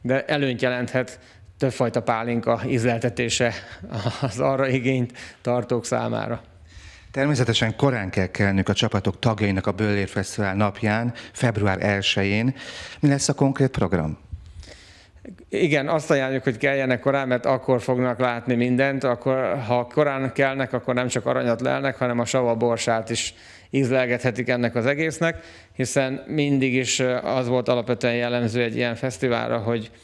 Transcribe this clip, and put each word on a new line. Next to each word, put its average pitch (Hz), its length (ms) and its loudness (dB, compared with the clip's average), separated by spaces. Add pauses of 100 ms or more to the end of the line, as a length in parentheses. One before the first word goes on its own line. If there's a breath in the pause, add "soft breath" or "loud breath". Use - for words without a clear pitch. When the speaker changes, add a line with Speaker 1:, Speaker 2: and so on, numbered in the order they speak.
Speaker 1:
de 131 240 0
előnyt 139 360 0
jelenthet 123 580 -2 (380 loud breath)
többfajta 123 440 0
pálinka 117 680 0
ízleltetése 117 840 0 (680 loud breath)
az 113 180 -4
arra 135 280 2
igényt 127 460 0 (280 loud breath)
tartók 120 440 -2
számára. 117 560 -4 (720 loud breath)
Speaker 2:
Természetesen 123 640 0
korán 120 340 2
kell 92 180 0
kelnünk 98 420 2
a 101 40 4
csapatok 101 460 0
tagjainak 101 480 0
a 104 40 0
Böllért 101 380 0
Fesztivál 98 460 -4
napján, 107 580 0 (180 loud breath)
február 101 520 0
elsején. 101 720 2 (440 loud breath)
Mi 147 80 2
lesz 139 220 2
a 143 40 2
konkrét 135 360 2
program? 85 480 0 (1300 loud breath)
Speaker 1:
Igen, 143 380 2
azt 156 240 0
ajánljuk, 131 320 0
hogy 117 140 0
keljenek 135 420 2
korán, 139 280 2
mert 123 180 0
akkor 127 360 2
fognak 127 380 0
látni 120 360 0
mindent. 127 480 2
Akkor, 131 540 0 (100)
ha 120 260 2
korán 135 400 0
kelnek, 135 400 0
akkor 127 200 -2
nem 123 140 0
csak 120 180 -2
aranyat 127 360 0
lelnek, 135 360 0
hanem 120 220 0
a 117 60 0
sava 120 300 2
borsát 113 540 0
is - 240 -4 (360 loud breath)
ízlelgethetik 127 800 0
ennek 120 260 0
az 117 100 0
egésznek, 156 580 -2 (300 loud breath)
hiszen 131 540 -2
mindig 139 460 2
is, 127 260 0
ö, 127 160 2
az 127 320 0
volt 123 200 2
alapvetően 120 480 0
jellemző 120 460 0
egy 117 140 0
ilyen 120 200 0
fesztiválra, 120 640 -2
hogy 113 340 -2 (120 loud breath)